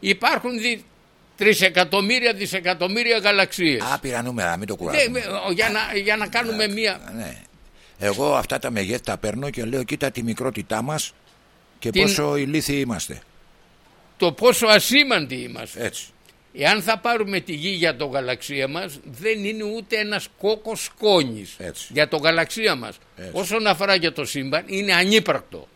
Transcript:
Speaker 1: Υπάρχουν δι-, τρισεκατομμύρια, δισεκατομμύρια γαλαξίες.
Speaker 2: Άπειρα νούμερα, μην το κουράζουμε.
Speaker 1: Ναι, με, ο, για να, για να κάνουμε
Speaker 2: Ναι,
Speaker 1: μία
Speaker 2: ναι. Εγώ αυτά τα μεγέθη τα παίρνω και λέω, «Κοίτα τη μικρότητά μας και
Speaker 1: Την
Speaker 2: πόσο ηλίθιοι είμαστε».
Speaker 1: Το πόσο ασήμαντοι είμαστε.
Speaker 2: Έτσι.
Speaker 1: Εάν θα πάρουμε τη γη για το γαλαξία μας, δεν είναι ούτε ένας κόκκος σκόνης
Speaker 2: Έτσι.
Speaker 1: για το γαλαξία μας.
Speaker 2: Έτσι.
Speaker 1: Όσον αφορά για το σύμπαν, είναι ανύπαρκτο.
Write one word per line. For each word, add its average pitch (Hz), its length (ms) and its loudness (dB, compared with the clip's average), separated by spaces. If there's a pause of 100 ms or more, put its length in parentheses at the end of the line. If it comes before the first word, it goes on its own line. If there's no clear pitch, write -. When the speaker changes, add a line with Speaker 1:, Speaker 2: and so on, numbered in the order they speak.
Speaker 1:
Υπάρχουν 233 580 0
δι-, 226 260 -2 (520)
τρισεκατομμύρια, 196 960 4
δισεκατομμύρια 190 840 0
γαλαξίες. 185 640 2 (100)
Speaker 2:
Άπειρα 120 300 -4
νούμερα, 107 340 -2
μην 98 100 -6
το 98 100 -4
κουράζουμε. 233 440 0
Speaker 1:
Ναι, 220 60 -8
με, 185 60 -8 (160)
ο, 190 40 0
για 214 160 0
να, 214 300 -2
για 208 180 0
να 214 100 -4
κάνουμε 226 400 -2
Speaker 2:
Ναι, 202 60 -2
Speaker 1:
μία 208 440 -4
Speaker 2:
ναι. 69 260 -12 (560)
Εγώ 113 360 2
αυτά 131 240 -2
τα 127 120 -4
μεγέθη 107 320 -2
τα 139 160 -4
παίρνω 117 320 -4
και 117 140 -6
λέω, 127 180 -4
«Κοίτα 135 280 -4
τη 127 120 -8
μικρότητά 113 600 -4
μας 127 300 -6 (680)
και 117 120 -4
Speaker 1:
Την 180 120 4
Speaker 2:
πόσο 147 340 2
ηλίθιοι 143 400 0 (100)
είμαστε». 95 340 -6 (960)
Speaker 1:
Το 175 160 2
πόσο 226 340 4
ασήμαντοι 214 680 4
είμαστε. 120 500 -10
Speaker 2:
Έτσι. - 220 -6 (480)
Speaker 1:
Εάν 180 280 2
θα 220 160 0
πάρουμε 214 420 0
τη - 120 -10
γη 151 160 -6
για 170 280 0
το 147 100 -4
γαλαξία 135 640 -4
μας, 156 360 -8
δεν 196 400 -4
είναι 220 200 -4
ούτε 220 320 -6
ένας 208 320 -2 (100)
κόκκος 214 460 -2
σκόνης 135 720 2
Speaker 2:
Έτσι. 90 340 -10
Speaker 1:
για 143 160 2
το - 80 -2
γαλαξία 165 580 2
μας. 113 240 -10 (180)
Speaker 2:
Έτσι. 90 180 -12
Speaker 1:
Όσον 208 320 0
αφορά 196 280 2
για 170 180 2
το 147 120 -6
σύμπαν, 143 420 -4
είναι 196 280 -2
ανύπαρκτο. 175 800 2